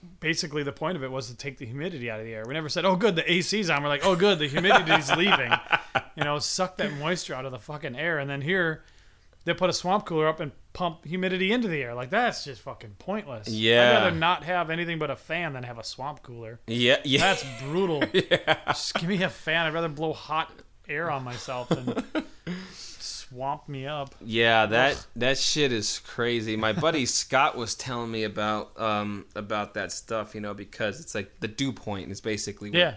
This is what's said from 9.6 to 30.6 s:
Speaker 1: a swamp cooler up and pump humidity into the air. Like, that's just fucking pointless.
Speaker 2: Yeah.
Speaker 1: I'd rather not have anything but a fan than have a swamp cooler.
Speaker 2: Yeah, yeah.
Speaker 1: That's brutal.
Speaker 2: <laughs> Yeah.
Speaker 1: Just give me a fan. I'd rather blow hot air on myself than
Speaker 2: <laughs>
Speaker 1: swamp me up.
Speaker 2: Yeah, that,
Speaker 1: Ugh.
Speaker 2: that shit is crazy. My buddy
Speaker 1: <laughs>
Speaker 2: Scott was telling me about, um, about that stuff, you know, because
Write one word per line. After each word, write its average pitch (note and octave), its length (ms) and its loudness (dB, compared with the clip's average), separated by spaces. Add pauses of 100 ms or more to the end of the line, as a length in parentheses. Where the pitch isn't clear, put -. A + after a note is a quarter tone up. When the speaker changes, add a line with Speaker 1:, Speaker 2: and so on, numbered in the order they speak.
Speaker 1:
a B2 40 0
swamp G3 320 0
cooler D#3 220 2
up D#3 120 0
and D3+ 120 -6 (220)
pump E3+ 320 -4
humidity F#3 460 0
into A#3 160 2
the D#3 140 -2
air. A#2+ 120 -6
Like, B2 160 -6
that's A3 340 0
just C3 180 -12
fucking A2+ 380 -14
pointless. C#3+ 480 -8
Speaker 2:
Yeah. A#2 420 8
Speaker 1:
I'd A#2+ 40 10 (100)
rather E3+ 120 2
not D#3+ 280 2
have E3+ 260 0
anything E3 300 -4
but D3 120 -2
a B2 40 -4
fan D#3+ 380 -6
than B2+ 100 -8
have A#2+ 160 -12
a A2 40 -12
swamp C#3 400 -10
cooler. A#2 440 -14
Speaker 2:
Yeah, A#2+ 360 6
yeah. C3+ 180 4
Speaker 1:
That's F#3 240 2 (180)
brutal. D#3+ 440 0
Speaker 2:
<laughs> - 60 -8
Yeah. - 440 2 (100)
Speaker 1:
Just - 280 -2
give E3 140 -2
me F#3+ 140 0
a D#3+ 60 0
fan. D#3+ 380 -2
I'd D3+ 60 -2
rather E3 160 -2
blow D3+ 240 -4
hot D#3 380 -4 (380)
air D#3+ 220 -4
on C3+ 120 -4
myself B2 460 -8
than D#3+ 340 0 (100)
Speaker 2:
<laughs> D#4 120 -2 (720)
Speaker 1:
swamp C3+ 720 -8
me C3+ 160 -8
up. C#3+ 360 -6
Speaker 2:
Yeah, A2+ 460 6
that, B2+ 260 4
Speaker 1:
Ugh. - 60 -6 (180)
Speaker 2:
that B2+ 200 2
shit C#3+ 340 2
is G#2+ 280 -2
crazy. A#2 560 -2
My A2 180 0
buddy D3+ 320 2
Speaker 1:
<laughs> - 0 -
Speaker 2:
Scott - 520 2
was A2+ 180 -6
telling A#2+ 360 -6
me A2 120 -2
about, G#2+ 560 -4
um, G#2 460 -2 (100)
about G#2 400 -4
that F#2+ 160 -4
stuff, A2 440 -6
you G#2+ 60 -8
know, G#2 120 -6
because G#2 460 -6